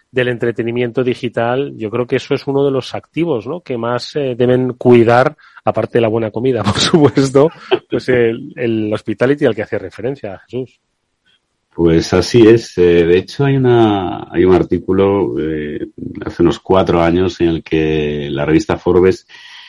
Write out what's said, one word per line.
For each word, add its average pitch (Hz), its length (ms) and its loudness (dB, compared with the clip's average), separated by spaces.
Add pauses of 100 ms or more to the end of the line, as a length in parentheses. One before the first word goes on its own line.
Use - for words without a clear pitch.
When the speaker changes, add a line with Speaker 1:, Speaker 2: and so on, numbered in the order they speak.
(100)
Speaker 1:
del 123 180 -2
entretenimiento 120 760 -4
digital. 120 720 -4
Yo 110 140 -8
creo 123 180 -4
que 131 100 -2
eso - 180 -4
es - 120 -6
uno 139 200 0
de 139 40 0
los 131 240 -6
activos, 127 520 -6
¿no? 165 160 -12
que 123 160 -8
más, 120 380 -6
eh, 135 200 -4
deben 123 380 0
cuidar, 120 600 4 (300)
aparte 110 320 -2
de 120 60 2
la 113 60 2
buena 110 220 -4
comida, 117 320 -2
<laughs> - 20 -4
por 101 140 -2
supuesto, 139 680 2 (400)
pues 131 220 -4
el, 120 460 0
el 110 360 -2
hospitality 123 540 0
al 113 80 2
que 104 80 -6
hace 104 160 -6
referencia, 98 680 -10
Jesús. 123 320 -12 (960)
Speaker 2:
Pues 82 380 0
así 107 340 4
es. 113 300 4
Eh, 85 300 4
de 87 100 4
hecho, 98 300 -2
hay 139 100 2
una, 113 720 0
hay 87 140 0
un 92 100 6
artículo, 92 840 0
eh, 76 480 -8 (340)
hace - 200 -4
unos 85 160 2
cuatro 90 420 2
años 85 400 0
en 85 80 2
el 82 140 -2
que 76 680 -4
la 71 140 -4
revista 80 320 0
Forbes, 90 500 2 (420)